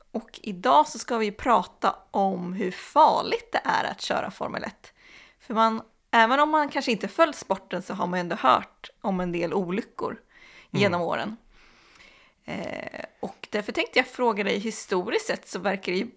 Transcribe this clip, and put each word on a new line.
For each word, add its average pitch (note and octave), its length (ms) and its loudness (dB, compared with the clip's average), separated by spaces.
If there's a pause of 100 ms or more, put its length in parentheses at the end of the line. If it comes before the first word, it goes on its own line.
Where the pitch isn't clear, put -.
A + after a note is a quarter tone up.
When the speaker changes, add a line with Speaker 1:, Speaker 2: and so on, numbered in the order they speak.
(120)
Speaker 1:
Och - 320 -10
idag B3 440 4
så A3+ 120 -10
ska - 180 -4
vi G#3+ 140 0
prata G#3 640 0 (160)
om F#3 420 -2
hur F#3 180 -4
farligt - 800 2
det - 120 -2
är - 200 0
att - 180 -6
köra - 300 -2
Formel - 320 -6
ett. - 300 -14 (460)
För - 140 -10
man, A3 280 2 (300)
även A#3 280 6
om D4+ 100 4
man D4+ 200 2
kanske C4+ 220 -2
inte F#3+ 160 -2
följt D#4+ 280 2
sporten - 460 -6
så G#3 120 -8
har F#3 140 -2
man F3+ 120 -2
ändå F3 160 -2
hört - 540 2 (120)
om F#3+ 180 -2
en F3+ 120 -2
del E3+ 220 -2
olyckor F#3+ 640 -4 (560)
Speaker 2:
Mm. G3 80 4
Speaker 1:
genom F3 200 2
åren. E3+ 360 -4 (1080)
Eh, - 600 -10 (140)
och - 300 -12
därför G#3 220 -4
tänkte - 280 -2
jag - 80 2
fråga A3 360 0
dig, G3+ 160 0
historiskt G#3+ 680 -4
sett - 220 -4
så - 120 -8
verkar F#3+ 320 -4
det F3+ 60 0
ju A#3 200 -2